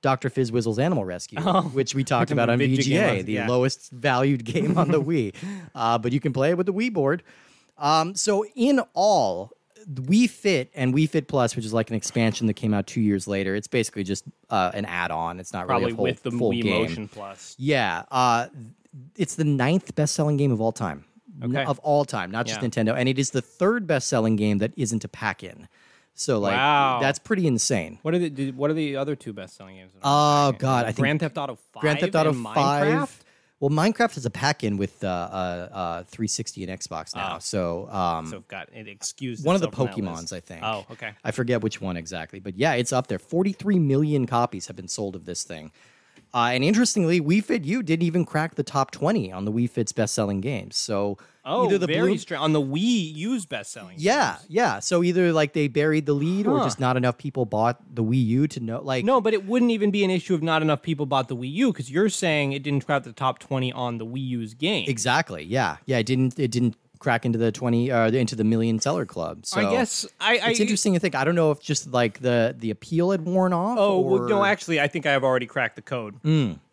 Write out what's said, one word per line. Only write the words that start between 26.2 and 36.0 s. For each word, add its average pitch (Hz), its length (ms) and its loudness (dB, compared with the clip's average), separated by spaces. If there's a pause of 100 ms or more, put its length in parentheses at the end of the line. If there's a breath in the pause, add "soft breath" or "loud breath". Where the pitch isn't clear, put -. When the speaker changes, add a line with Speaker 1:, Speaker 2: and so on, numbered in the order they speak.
Speaker 1:
like, 98 160 0
Speaker 2:
Wow. 135 460 4
Speaker 1:
that's 139 160 2
pretty 185 300 -2
insane. 104 560 0
Speaker 2:
What 160 100 -2
are 180 60 2
the, 170 100 -2
do, 135 240 -6
what 143 160 -2
are 156 60 0
the 151 220 -2
other 139 180 -4
two 117 180 -12
best-selling 95 440 -16
games? 92 140 -20 (120)
Speaker 1:
Oh, 147 480 4
Speaker 2:
Pack-in? 120 80 -4
Speaker 1:
God, 131 260 0
I - 40 -2
think 117 100 -6
Speaker 2:
Grand 143 220 2
Theft 165 180 -6
Auto 139 160 -8 (180)
five - 80 -14
Speaker 1:
Grand 147 180 0
Theft 185 160 -2
Auto 156 140 4
Speaker 2:
and 127 140 -2
Speaker 1:
five. 143 440 2
Speaker 2:
Minecraft? 160 320 -2 (400 soft breath)
Speaker 1:
Well, 139 120 0
Minecraft 214 460 2
is 127 80 -8
a 120 40 0
pack-in 117 480 0
with, 98 260 -4
uh, 101 40 -2
uh, 90 640 -6
uh, 87 300 -6